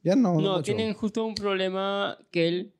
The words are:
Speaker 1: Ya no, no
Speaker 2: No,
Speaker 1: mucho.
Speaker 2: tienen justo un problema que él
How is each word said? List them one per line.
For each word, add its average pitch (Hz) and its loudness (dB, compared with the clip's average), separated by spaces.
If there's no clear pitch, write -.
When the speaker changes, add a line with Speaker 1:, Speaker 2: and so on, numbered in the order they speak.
Speaker 1:
Ya 170 2
no, 220 4
no 160 4
Speaker 2:
No, 196 2
Speaker 1:
mucho. 151 -2
Speaker 2:
tienen 214 -2
justo 220 -4
un 220 -6
problema 196 -2
que 170 2
él 180 -4